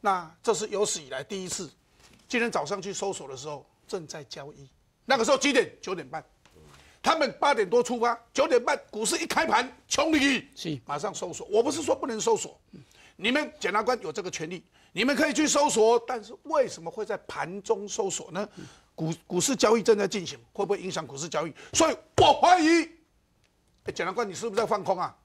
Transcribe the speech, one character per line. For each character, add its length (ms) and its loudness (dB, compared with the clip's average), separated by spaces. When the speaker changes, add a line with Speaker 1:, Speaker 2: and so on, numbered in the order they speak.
Speaker 1:
那 280 0
这 140 2
是 140 -6
有 140 0
史 180 -4
以 80 -18
来 140 -8
第 220 -8
一 20 -10
次。 220 -8
今 140 0
天 80 0
早 160 -2
上 160 -6
去 100 -10
搜 220 -4
索 140 -12
的 100 -12
时 100 -12
候， 160 -12
正 200 -6
在 160 -12
交 280 -16
易。 160 -20
那 100 4
个 80 2
时 60 0
候 80 6
几 160 2
点？ 260 2
九 140 -8
点 120 -10
半。 160 -12
他 140 2
们 240 0
八 140 4
点 160 0
多 140 4
出 160 -4
发， 200 0
九 140 2
点 140 4
半 160 0
股 160 -6
市 140 0
一 80 -6
开 180 0
盘， 260 2
穷 240 0
理， 440 2
Speaker 2:
是。 300 -6
Speaker 1:
马 120 -6
上 160 -6
搜 180 -8
索。 200 -12
我 100 4
不 100 2
是 120 -4
说 120 2
不 120 -8
能 120 -4
搜 160 2
索， 240 -10
你 160 -2
们 280 0
检 120 -2
察 120 0
官 180 0
有 100 -8
这 120 -8
个 80 -8
权 180 -8
利， 140 -12
你 140 0
们 100 2
可 120 2
以 60 -2
去 140 2
搜 220 4
索， 380 4
但 160 -6
是 100 -18
为 220 2
什 140 -12
么 80 -10
会 160 -8
在 100 -4
盘 340 -8
中 260 -2
搜 220 -4
索 220 -8
呢？ 180 -6
股-， 180 -2
股 120 -2
市 160 0
交 220 6
易 60 0
正 120 6
在 120 0
进 180 -4
行， 140 -14
会 140 -4
不 60 -4
会 100 -2
影 100 -8
响 140 -6
股 100 -16
市 140 -10
交 160 -2
易？ 80 -10
所 180 4
以 40 -2
我 160 8
怀 260 6
疑， 300 4
哎， 100 -8
检 100 -4
察 80 -4
官， 160 -2
你 60 -8
是 160 -6
不 60 -6
是 40 2
在 60 2
放 180 -2
空 160 -2
啊？ 240 -6